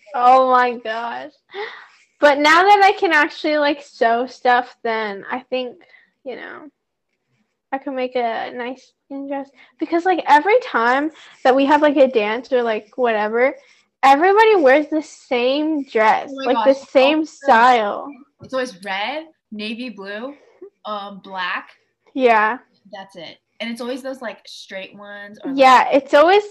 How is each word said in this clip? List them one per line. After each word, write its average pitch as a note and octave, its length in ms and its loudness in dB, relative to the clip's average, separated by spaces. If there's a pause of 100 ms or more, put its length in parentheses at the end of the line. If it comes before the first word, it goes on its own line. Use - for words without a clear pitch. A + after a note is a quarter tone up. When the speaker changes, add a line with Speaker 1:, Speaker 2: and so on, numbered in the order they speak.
(160)
Speaker 1:
Oh B3+ 360 4
my B3 260 2
gosh. A#3+ 540 -10 (880)
But C#4+ 200 4
now D#4 240 4
that G4+ 200 6
I F#4+ 100 6
can F#4+ 180 -2
actually, D#4 460 0
like, D4 240 -2
sew A#3 460 -2
stuff, - 560 -2
then A3 460 -6
I B3+ 120 -8
think, B3+ 360 -10 (460)
you B3+ 120 -12
know, D4+ 340 -18 (1000)
I C#4 60 -6
can C#4 180 -10
make B3+ 200 -6
a A#3 400 -6
nice B3 380 -14 (340)
dress. C#4 220 -10 (300)
Because, E4+ 260 -4
like, F#4 220 -2
every F4+ 340 4
time B3+ 500 -2 (320)
that B3+ 120 4
we C#4 100 2
have, D4 160 2
like, D4+ 160 2
a C#4 100 6
dance A3 440 -4
or, B3 120 0
like, G#3+ 340 -6
whatever, A#3 580 -2 (480)
everybody G4 540 4
wears D4 300 4
the D#4 140 -4
same C#4 840 -4
dress, G#3+ 480 0
Speaker 2:
Oh C4+ 140 -12
my B3+ 80 0
Speaker 1:
like, A3+ 120 -2
the C4+ 80 4
Speaker 2:
gosh. - 160 -6
Speaker 1:
same C#4+ 300 2
Speaker 2:
Oh, D#4+ 60 -2
Speaker 1:
style. B3 840 2 (340)
Speaker 2:
it's - 120 -18
always B3 300 -8
red, A3 440 -8 (240)
navy A3 380 -12
blue, G#3 460 -14 (500)
um, G3+ 380 -14
black. F#3+ 480 -10 (420)
Speaker 1:
Yeah. A#3 460 2 (320)
Speaker 2:
That's G3 240 -20
it. D#3 220 -18 (220)
And A3+ 100 -10
it's A#3 120 -12
always B3 200 -10
those, C4 200 -14
like, G#3 260 -16
straight - 480 -18
ones. G3+ 480 -20
Or, C4+ 80 -8
like C4+ 80 -4
Speaker 1:
Yeah, C4 320 6
it's C#4 220 -2
always, F4 380 4